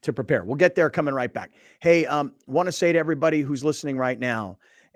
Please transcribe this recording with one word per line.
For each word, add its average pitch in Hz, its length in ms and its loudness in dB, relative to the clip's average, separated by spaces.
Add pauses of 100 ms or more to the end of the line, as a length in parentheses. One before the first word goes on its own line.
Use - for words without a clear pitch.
to 147 100 -2
prepare. 117 300 0
We'll 110 140 -4
get 175 180 4
there 160 160 4
coming 147 240 -2
right 123 180 -4
back. 101 200 -10 (280)
Hey, 170 260 4
um, 143 260 -2 (140)
wanna 165 260 0
say 170 200 2
to 165 60 2
everybody 156 440 0
who's 135 200 -4
listening 143 360 -2
right 127 200 -2
now, 110 400 -4 (380)